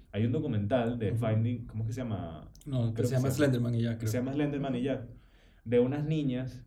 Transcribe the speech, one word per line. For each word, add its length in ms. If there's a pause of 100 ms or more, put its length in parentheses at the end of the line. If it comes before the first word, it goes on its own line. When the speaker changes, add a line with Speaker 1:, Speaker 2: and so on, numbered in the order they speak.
(140)
Speaker 1:
hay 120
un 60
documental 680
de 120
Speaker 2:
Ujú. 140
Speaker 1:
Finding, 400
¿cómo 180
es 40
que 60
se 80
llama? 460 (180)
Speaker 2:
No, 240
que 40
Speaker 1:
Creo 140
Speaker 2:
se 80
Speaker 1:
que 40
Speaker 2:
llama 120
Speaker 1:
se 0
llama 0
Speaker 2:
Slenderman 440
y 60
ya, 120
Speaker 1:
que 40
Speaker 2:
creo. 140
Speaker 1:
se 80
llama 140
Slenderman 420
y 20
Speaker 2:
Ujú. 80
Speaker 1:
ya. 200 (600)
De 140
unas 260
niñas 600